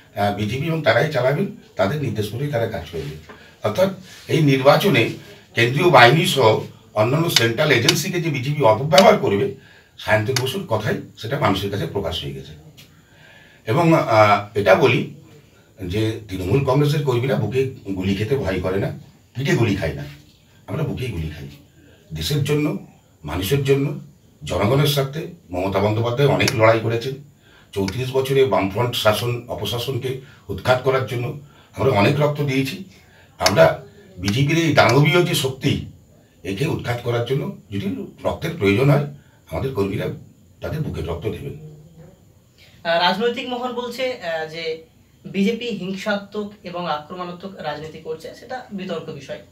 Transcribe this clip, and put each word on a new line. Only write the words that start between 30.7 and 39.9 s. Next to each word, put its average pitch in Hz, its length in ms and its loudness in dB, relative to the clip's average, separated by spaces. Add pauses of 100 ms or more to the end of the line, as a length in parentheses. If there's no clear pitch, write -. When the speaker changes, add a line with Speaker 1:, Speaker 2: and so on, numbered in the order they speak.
Speaker 1:
করার 135 240 0
জন্য 120 320 -6 (360)
আমরা 135 160 2
অনেক 147 280 4
রক্ত 147 220 0
দিয়েছি। 135 420 -2 (560)
আমরা - 440 2 (340)
বিজেপির 131 400 0
এই 165 160 2
দানবীয় 143 500 4
যে - 120 0
শক্তি, - 500 -2 (580)
একে 98 240 -2
উৎখাত 120 360 -4
করার 117 220 -2
জন্য 151 320 -4 (140)
যদি 98 340 -6 (180)
রক্তের 87 340 -4
প্রয়োজন 101 320 2
হয়, - 180 2 (440)
আমাদের 98 220 -4
কর্মীরা 101 320 -2 (560)